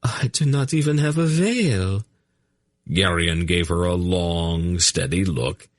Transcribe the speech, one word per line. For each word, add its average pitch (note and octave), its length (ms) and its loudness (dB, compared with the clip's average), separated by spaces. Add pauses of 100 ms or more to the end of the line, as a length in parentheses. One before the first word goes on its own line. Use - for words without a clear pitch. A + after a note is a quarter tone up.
I B2+ 280 -2
do - 140 -2
not C#3 280 0
even D3+ 240 0
have D3+ 200 0
a E3 80 0
veil. D#3 800 0 (840)
Geryon E2+ 560 2
gave F2 220 0
her F2 180 0
a F2 100 0
long, F2 840 -2
steady F2 460 0
look. C#2+ 420 -4 (120)